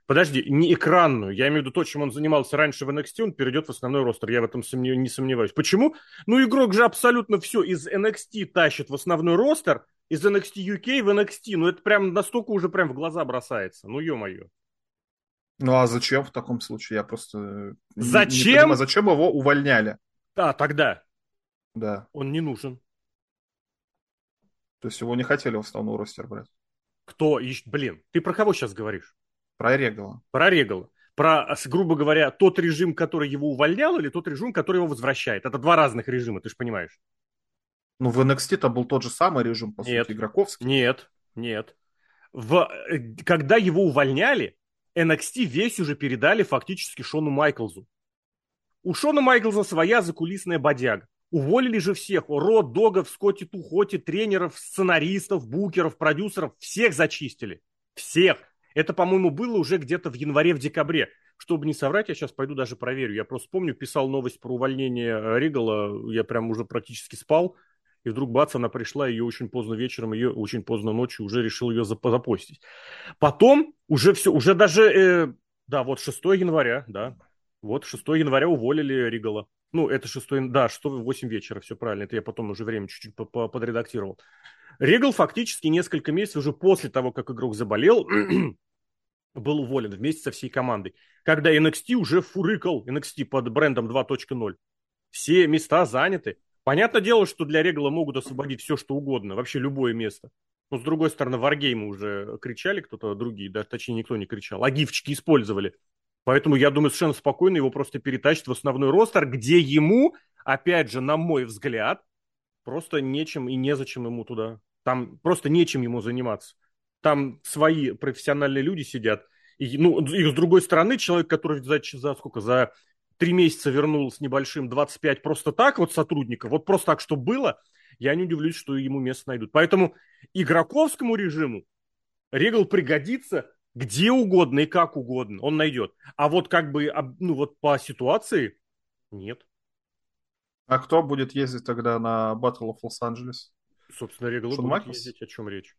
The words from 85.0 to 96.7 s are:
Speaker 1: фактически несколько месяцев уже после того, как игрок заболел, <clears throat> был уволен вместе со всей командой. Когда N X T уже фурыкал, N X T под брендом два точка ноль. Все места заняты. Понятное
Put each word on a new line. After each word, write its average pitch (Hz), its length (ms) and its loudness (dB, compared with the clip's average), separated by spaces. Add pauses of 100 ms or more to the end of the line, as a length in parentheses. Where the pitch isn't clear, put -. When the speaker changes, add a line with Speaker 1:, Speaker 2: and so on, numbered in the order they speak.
Speaker 1:
фактически - 560 0
несколько 160 440 0
месяцев 196 260 -4
уже 143 140 -2
после 180 380 2
того, 127 220 -2
как - 180 -10
игрок 117 240 -6
заболел, 110 520 2
<clears throat> - 1300 -4
был 143 260 -2
уволен 123 320 -4
вместе 143 300 -4
со 135 100 -6
всей - 180 -12
командой. 113 440 -4 (300)
Когда 156 280 4
N 156 160 4
X - 140 -4
T 247 120 -4
уже 180 260 2
фурыкал, 175 680 -2
N 135 100 -4
X - 160 -12
T 139 100 -8
под 123 260 -4
брендом 123 380 0
два 127 160 -2
точка - 300 -8
ноль. 107 220 -6 (540)
Все 175 360 4
места 156 400 2
заняты. 135 520 -2 (260)
Понятное 214 360 2